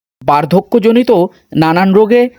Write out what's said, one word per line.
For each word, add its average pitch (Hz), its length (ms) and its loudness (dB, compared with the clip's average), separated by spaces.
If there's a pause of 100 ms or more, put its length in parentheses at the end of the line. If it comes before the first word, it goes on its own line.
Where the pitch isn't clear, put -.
(240)
বার্ধক্যজনিত 196 840 0 (460)
নানান 170 380 0
রোগে 226 340 2 (100)